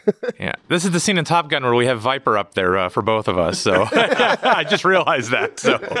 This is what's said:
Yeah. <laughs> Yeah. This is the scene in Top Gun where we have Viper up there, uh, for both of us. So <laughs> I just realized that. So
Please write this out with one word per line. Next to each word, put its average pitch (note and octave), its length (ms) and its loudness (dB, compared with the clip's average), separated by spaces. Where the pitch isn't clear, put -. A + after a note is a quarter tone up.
Yeah. A#3+ 240 -2
<laughs> - 100 -10
Yeah. - 140 -6
This E3+ 180 -2
is G3 60 -2
the E3+ 80 0
scene G3 180 0
in D#3 80 -2
Top E3 240 0
Gun C#3+ 140 -2
where B2 100 2
we A#2+ 140 4
have B2+ 120 0
Viper B2 380 0
up G2+ 160 -4
there, F#2 240 2
uh, F#2 120 0
for A2 120 -2
both A2 260 0
of F#2 120 2
us. F2 200 0
So G2 280 2
<laughs> - 40 -12
I A3 800 0
just G3+ 160 -2
realized D#3+ 460 0
that. G#2+ 280 -2
So B2 200 0